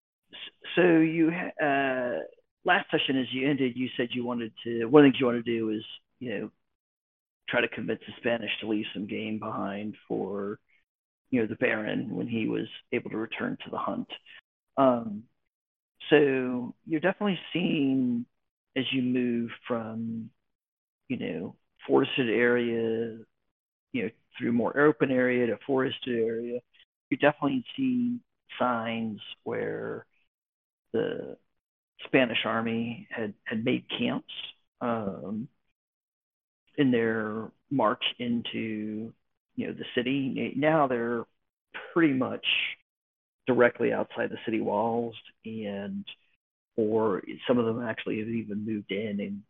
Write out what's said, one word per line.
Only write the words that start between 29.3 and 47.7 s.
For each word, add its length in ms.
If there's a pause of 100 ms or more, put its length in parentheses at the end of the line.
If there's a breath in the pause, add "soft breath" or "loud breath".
where 600 (880)
the 420 (720)
Spanish 400
army 680
had, 220 (100)
had 220
made 180 (160)
camps, 340 (460)
um, 680 (1300)
in 140
their 600 (200)
march 320 (160)
into, 920 (440)
you 120
know, 60
the 120 (100)
city. 600
Now 300
they're 400 (680)
pretty 220
much 320 (1040)
directly 440
outside 380
the 160
city 160
walls, 540 (280)
and, 600 (680)
or 480 (240)
some 100
of 80
them 160